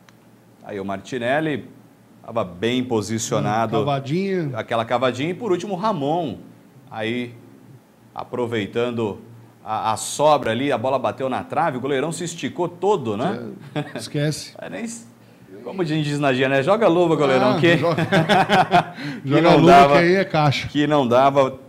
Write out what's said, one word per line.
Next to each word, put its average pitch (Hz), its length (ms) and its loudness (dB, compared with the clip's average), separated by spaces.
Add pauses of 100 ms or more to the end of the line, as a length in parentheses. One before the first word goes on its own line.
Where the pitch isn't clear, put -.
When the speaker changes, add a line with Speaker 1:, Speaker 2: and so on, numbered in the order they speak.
(640)
Speaker 1:
Aí 104 160 -10
o 98 60 -6
Martinelli 123 840 -4 (580)
tava 113 200 -4
bem 110 400 -2
posicionado. 110 920 -2
Speaker 2:
Hum, 110 60 0
cavadinha. 147 720 -4
Speaker 1:
Aquela 113 320 -4
cavadinha. 127 460 -2
E - 20 -4
por 196 180 -4
último 180 220 -4
o 180 40 -6
Ramon, 160 600 -4 (520)
aí 117 440 -6 (800)
aproveitando 117 1080 -4 (460)
a, 110 280 -2
a 104 40 -6
sobra 143 540 0
ali, 135 200 -2
a 120 60 0
bola 131 220 -2
bateu 117 300 -4
na 110 140 -6
trave, 139 340 -2
o 117 40 -10
goleirão 139 300 -2
se 165 120 -8
esticou 165 440 -6
todo, 180 500 -2
né? 135 220 -4 (340)
Speaker 2:
É, 147 240 -8
esquece. 147 600 -6
Speaker 1:
<laughs> - 40 -18
É, - 80 -14
nem 190 140 -10
s-, - 240 -14 (560)
como 190 200 -6
a - 20 -4
gente 156 180 -2
diz 147 160 -4
na 143 140 2
gíria, 131 160 0
né? 135 140 2
Joga 202 240 2
a - 20 6
luva, 165 260 2
goleirão, 131 360 2
Speaker 2:
Ah, 185 80 0
Speaker 1:
que 165 180 4
Speaker 2:
joga, 160 280 0
Speaker 1:
<laughs> 190 1160 2
que 139 80 -6
Speaker 2:
joga 147 120 4
Speaker 1:
não 170 100 6
Speaker 2:
a 151 40 8
luva 156 160 6
Speaker 1:
dava, 139 220 10
Speaker 2:
que 143 60 6
aí 175 160 4
é 190 100 2
caixa. 151 420 0
Speaker 1:
que 143 200 0
não 147 200 4
dava. 131 600 4